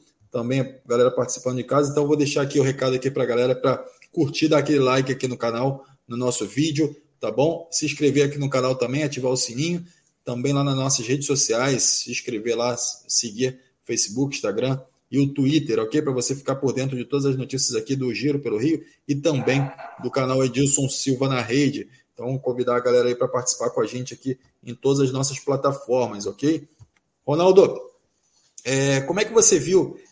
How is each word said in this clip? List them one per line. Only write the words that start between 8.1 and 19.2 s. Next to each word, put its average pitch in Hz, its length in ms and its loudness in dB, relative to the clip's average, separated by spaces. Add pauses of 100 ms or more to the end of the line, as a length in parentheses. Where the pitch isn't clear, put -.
aqui 143 100 -8
no 139 120 -2
canal 131 260 0
também, 127 280 -2
ativar 131 280 -2
o 131 60 0
sininho, 165 480 -4 (380)
também 123 300 -2
lá 139 100 2
nas 139 120 0
nossas 131 300 -2
redes 139 220 -2
sociais, 127 560 0
se - 280 0
inscrever 117 460 -4
lá, 120 200 0
seguir 120 840 -4 (240)
Facebook, 120 520 -2
Instagram 120 440 -2 (320)
e 131 80 0
o 139 140 2
Twitter, 139 460 0
ok? 147 220 0
Pra 143 120 -2
você 127 220 -2
ficar 135 200 -4
por 135 180 -2
dentro 135 240 -4
de 120 80 -6
todas 139 200 -2
as 135 100 2
notícias 131 400 -4
aqui 131 200 -2
do 127 180 -2
Giro 139 260 0
pelo 113 180 -2
Rio 147 260 0 (240)
e 143 80 0
também 139 460 0 (400)